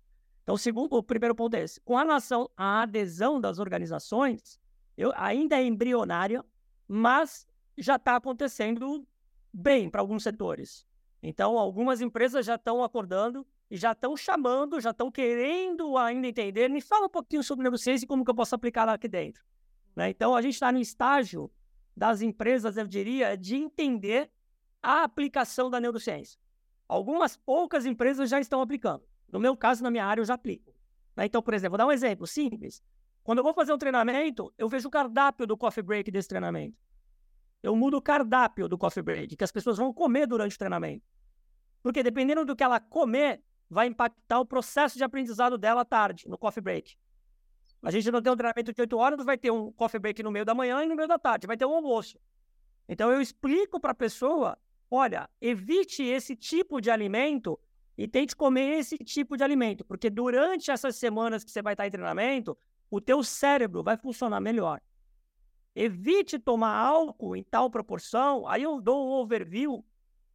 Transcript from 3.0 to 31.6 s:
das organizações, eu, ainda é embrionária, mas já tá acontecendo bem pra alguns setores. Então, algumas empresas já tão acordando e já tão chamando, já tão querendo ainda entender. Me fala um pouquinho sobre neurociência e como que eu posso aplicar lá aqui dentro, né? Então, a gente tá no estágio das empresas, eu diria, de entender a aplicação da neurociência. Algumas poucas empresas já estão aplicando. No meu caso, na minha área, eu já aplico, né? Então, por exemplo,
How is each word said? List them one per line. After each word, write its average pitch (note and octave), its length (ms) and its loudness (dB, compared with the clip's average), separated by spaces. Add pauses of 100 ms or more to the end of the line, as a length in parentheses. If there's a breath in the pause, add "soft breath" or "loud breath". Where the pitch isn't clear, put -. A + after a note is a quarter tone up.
das F#3+ 200 -2
organizações, F3+ 1000 -2 (380)
eu, F#3+ 180 0
ainda C#4 400 0
é C4 80 4
embrionária, A3 800 0 (440)
mas A#3+ 580 2 (320)
já C4+ 220 2
tá B3 160 2
acontecendo B3 920 -2 (460)
bem G#3+ 340 4
pra G3+ 140 0
alguns G#3+ 220 -2
setores. G3 600 -6 (380)
Então, G3 380 0
algumas A3 420 0
empresas A#3+ 420 0
já A3+ 140 -2
tão A#3 260 0
acordando A3+ 640 -2 (240)
e G#3 60 -10
já A3 180 0
tão C4 220 -4
chamando, C#4+ 640 0
já A3+ 140 -2
tão A#3+ 180 -4
querendo C#4+ 840 0
ainda B3 280 0
entender. A3+ 440 0
Me C#4+ 100 -2
fala G#4 280 2
um - 20 -12
pouquinho D4+ 340 -2
sobre C4 200 -4
neurociência B3 420 0
e - 20 -10
como C4 160 0
que B3 80 4
eu A#3 40 -4
posso A#3 200 0
aplicar A#3 300 0
lá A3 80 2
aqui G#3+ 160 -4
dentro, F3 340 -6 (540)
né? F3+ 140 0
Então, A#3 240 2
a A#3 80 2
gente B3+ 160 -2
tá B3+ 120 2
no B3+ 80 2
estágio A#3+ 720 0 (440)
das G#3 260 2
empresas, A3 560 0
eu A3 80 -4
diria, G3+ 500 -2
de F#3+ 200 -6
entender C4+ 760 -2 (480)
a C#4+ 240 2
aplicação B3+ 680 -2
da B3 80 -2
neurociência. A3+ 600 -6 (480)
Algumas C#4+ 480 0
poucas D4+ 480 0
empresas B3+ 460 0
já C4+ 100 2
estão C4 220 0
aplicando. A3+ 420 -4 (240)
No F#3+ 120 -6
meu B3 180 2
caso, A#3 240 2
na B3 80 -2
minha A#3 160 0
área, G#3+ 160 0
eu A3 40 -2
já B3 100 0
aplico, A3+ 360 -8 (440)
né? F#3+ 100 0
Então, A3+ 160 0
por A3+ 140 0
exemplo, F#3 160 -2